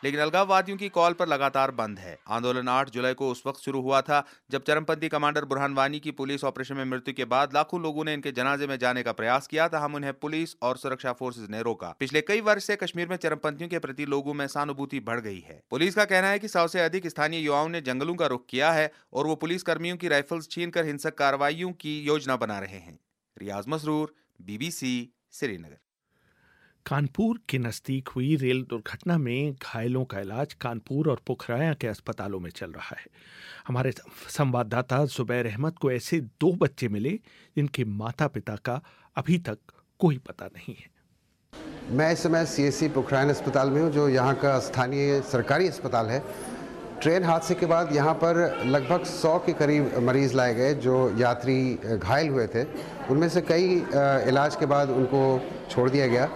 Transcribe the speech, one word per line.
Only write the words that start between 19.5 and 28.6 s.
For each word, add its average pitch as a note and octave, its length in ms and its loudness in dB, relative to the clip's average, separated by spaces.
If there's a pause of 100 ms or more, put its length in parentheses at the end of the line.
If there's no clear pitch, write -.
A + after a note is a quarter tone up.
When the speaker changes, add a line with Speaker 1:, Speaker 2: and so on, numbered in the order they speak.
Speaker 1:
कर्मियों E3+ 340 -2
की E3+ 100 -6
राइफल्स D3+ 440 0
छीनकर E3+ 340 -2
हिंसक D3+ 300 -6
कार्रवाइयों C#3+ 560 0
की D3+ 360 -8
योजना C#3 280 0
बना G#2+ 240 -4
रहे F#2+ 180 -10
हैं। E2 220 -20 (420)
रियाज G2 260 -8
मसरूर, D3+ 480 -2 (260)
बीबीसी, A#2+ 720 -6 (180)
श्रीनगर। E2+ 460 -10 (1080)
Speaker 2:
कानपुर F#3 540 0 (100)
के C3+ 80 -2
नजदीक C3 500 -4
हुई C3+ 280 0
रेल C3 340 0